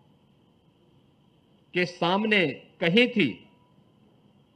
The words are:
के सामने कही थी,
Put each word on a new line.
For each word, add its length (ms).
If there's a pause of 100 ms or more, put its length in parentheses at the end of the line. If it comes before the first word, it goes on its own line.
(1700)
के 100
सामने 640 (340)
कही 280
थी, 200 (1300)